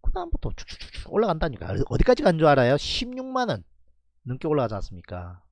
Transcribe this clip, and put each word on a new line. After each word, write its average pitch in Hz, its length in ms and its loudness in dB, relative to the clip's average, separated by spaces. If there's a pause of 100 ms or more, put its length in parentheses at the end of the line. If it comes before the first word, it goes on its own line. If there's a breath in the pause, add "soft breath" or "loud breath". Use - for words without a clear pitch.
그 - 100 2
다음부터 - 440 -4
쭉쭉쭉쭉 - 580 -14
올라간다니까. 165 640 0 (140)
어디까지 247 340 4
간 175 140 4
줄 156 100 6
알아요? 135 300 6
십육만 254 720 -4
원 101 140 -4 (600)
넘게 127 240 -8
올라가지 127 280 0
않습니까? 90 680 -10 (100)